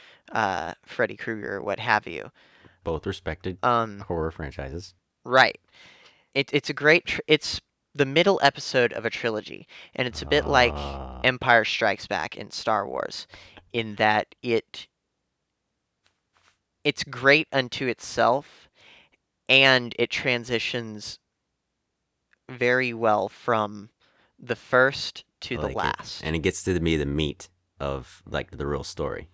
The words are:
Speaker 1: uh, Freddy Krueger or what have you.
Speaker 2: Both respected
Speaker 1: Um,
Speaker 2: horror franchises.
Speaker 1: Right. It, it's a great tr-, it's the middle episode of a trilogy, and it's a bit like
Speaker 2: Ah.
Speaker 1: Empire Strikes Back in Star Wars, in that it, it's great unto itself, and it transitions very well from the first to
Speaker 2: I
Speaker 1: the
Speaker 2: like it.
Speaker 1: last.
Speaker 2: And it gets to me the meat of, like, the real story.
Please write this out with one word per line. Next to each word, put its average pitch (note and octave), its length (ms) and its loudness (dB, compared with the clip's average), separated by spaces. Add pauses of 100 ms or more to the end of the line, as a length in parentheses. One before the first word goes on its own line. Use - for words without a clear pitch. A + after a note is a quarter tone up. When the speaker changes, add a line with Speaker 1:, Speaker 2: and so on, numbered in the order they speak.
(320)
Speaker 1:
uh, F#2 400 -2 (140)
Freddy G#2+ 320 -4
Krueger G#2+ 380 -6
or - 60 -8
what - 180 -6
have G#2+ 260 2
you. D#2 240 -12 (520)
Speaker 2:
Both E2 240 -4
respected F#2 560 -8
Speaker 1:
Um, A2+ 360 0 (100)
Speaker 2:
horror D#2+ 220 -2
franchises. C#2+ 640 -12 (280)
Speaker 1:
Right. B2 380 4 (720)
It, C#3 200 0
it's - 160 0
a C#3+ 40 -4
great D3+ 300 4
tr-, - 240 -4
it's - 320 2 (320)
the C#3 140 2
middle E3+ 340 4
episode C3+ 520 2
of A2 120 -6
a A2+ 60 -2
trilogy, - 560 -6 (300)
and B2+ 100 -2
it's - 160 -8
a C#3 40 -10
bit D3 200 2
like B2 300 4
Speaker 2:
Ah. C3+ 480 -10
Speaker 1:
Empire B2 400 4
Strikes - 420 0
Back F2+ 300 -4
in - 160 -12
Star G#2 340 -2
Wars, B1+ 400 -8 (460)
in A2 240 -4
that G#2+ 480 2
it, - 420 -2 (2000)
it's - 200 -2
great C#3 480 4
unto C3 340 -2
itself, - 800 0 (800)
and B2+ 500 6
it A#2 120 0
transitions A#2 1080 -4 (1300)
very B2 460 0
well G#2+ 340 2
from G#2+ 600 -2 (480)
the B2 180 -6
first - 680 0 (160)
to - 140 -8
Speaker 2:
I - 40 -6
Speaker 1:
the D3+ 60 -6
Speaker 2:
like C#3 80 -4
it. B2+ 60 -6
Speaker 1:
last. - 460 -4
Speaker 2:
And D#2+ 100 -2
it E2 60 0
gets F2+ 240 -2
to F#2 160 2
me E2 160 2
the C#2+ 100 0
meat D2 420 -4 (300)
of, C#2 480 -8
like, - 300 -8
the C#2+ 100 -6
real C#2 180 -4
story. - 500 -8